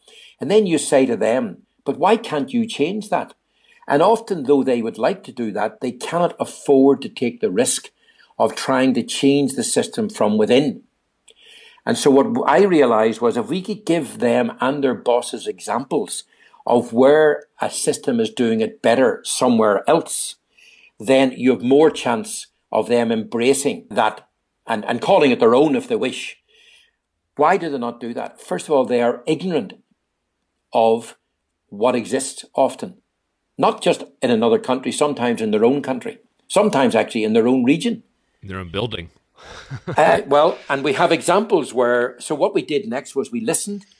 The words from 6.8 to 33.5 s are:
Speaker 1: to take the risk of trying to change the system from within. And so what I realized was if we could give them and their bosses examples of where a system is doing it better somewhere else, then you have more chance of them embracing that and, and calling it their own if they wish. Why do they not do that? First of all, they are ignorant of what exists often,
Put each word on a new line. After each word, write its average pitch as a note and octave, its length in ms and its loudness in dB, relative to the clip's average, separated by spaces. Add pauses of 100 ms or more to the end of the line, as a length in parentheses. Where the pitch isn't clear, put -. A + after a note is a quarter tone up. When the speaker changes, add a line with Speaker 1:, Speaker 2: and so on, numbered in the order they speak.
Speaker 1:
to A2+ 60 -8
take - 300 -6
the G#2 120 -2
risk - 400 -2 (480)
of A2+ 160 0
trying C3 400 0
to A#2 80 -2
change C#3 500 0
the A#2 100 -4
system A2+ 460 -2
from G#2+ 300 0
within. A#2+ 420 2 (1040)
And A#2 120 -2
so - 120 2
what C3 400 2
I E3 140 6
realized A#2+ 580 4
was A#2 160 0
if A2 100 -4
we F3 140 -4
could F#3+ 240 -10
give D#3 320 -2
them A#2+ 420 0
and C#3 240 -2
their C3 120 2
bosses A#2+ 500 -2
examples G#2+ 800 -6 (420)
of A#2+ 280 0
where D3 520 4 (160)
a G#2+ 80 -2
system - 500 -4
is A2 120 -2
doing A2+ 280 0
it A2 220 -6
better A#2+ 420 2
somewhere A2 640 2
else, - 480 -2 (640)
then B2+ 320 2
you B2 200 0
have G2 100 -2
more C#3 300 4
chance - 560 -6 (240)
of G#2+ 160 0
them A#2 240 0
embracing A#2 800 -2
that G#2+ 360 -2 (380)
and, A2 200 -4
and A#2+ 140 -4
calling D#3+ 300 4
it A#2+ 100 0
their A#2 140 6
own C#3+ 220 4
if A#2 120 -6
they A#2+ 80 -4
wish. A#2+ 420 -6 (1000)
Why D#3+ 220 2
do E3 120 -6
they C#3 80 -6
not A#2+ 220 -6
do A#2 160 -10
that? A2+ 260 -12
First - 260 -8
of D#3+ 60 0
all, C3 120 4
they A#2+ 180 0
are A#2+ 240 -2
ignorant D#3 460 -4 (1000)
of A2+ 420 0 (520)
what A#2 280 -2
exists A#2+ 500 -6 (100)
often, - 400 -2 (640)